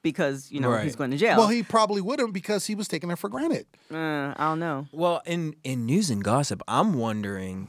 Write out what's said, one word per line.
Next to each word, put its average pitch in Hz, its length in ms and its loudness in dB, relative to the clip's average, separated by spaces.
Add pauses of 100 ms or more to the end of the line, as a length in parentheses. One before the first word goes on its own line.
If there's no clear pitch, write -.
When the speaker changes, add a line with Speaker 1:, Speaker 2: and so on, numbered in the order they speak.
Speaker 1:
because, 143 520 -2
you 143 80 -4
know, 123 100 2
Speaker 2:
Right. 113 140 2
Speaker 1:
he's 139 100 -2
going 131 160 -4
to 139 60 -2
jail. 190 200 4
Speaker 3:
Well, 214 120 8
he 233 160 2
probably 208 360 2
wouldn't 233 320 -2
because 196 340 -2
he 214 100 -4
was 208 100 -6
taking 170 240 -4
her 170 60 -2
for 202 120 -6
granted. 269 380 -2 (260)
Speaker 1:
Uh, 156 40 -8
I 151 420 -2
don't 160 220 0
know. 147 320 -4
Speaker 2:
Well, 170 340 0
in, 170 380 -4
in 127 220 -2
news 175 220 4
and 101 140 0
gossip, 107 460 0
I'm 170 260 2
wondering 101 760 -2